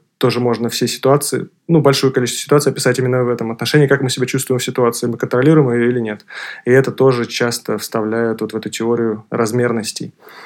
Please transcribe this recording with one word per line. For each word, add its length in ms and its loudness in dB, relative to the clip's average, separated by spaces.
тоже 220 0
можно 280 0
все 200 -2
ситуации, 600 0
ну, 120 4
большое 320 4
количество 300 -2
ситуаций 300 2
описать 260 0
именно 240 0
в 60 -2
этом 240 -4
отношении, 340 2
как 160 2
мы 80 0
себя 160 -2
чувствуем 320 -2
в 60 -6
ситуации, 420 0
мы 100 -2
контролируем 560 4
ее 160 2
или 120 0
нет. 260 -6
И 80 2
это 180 4
тоже 360 2
часто 520 -4
вставляют 640 -4
вот 120 -6
в 40 -4
эту 120 -6
теорию 600 -2
размерностей. 840 -2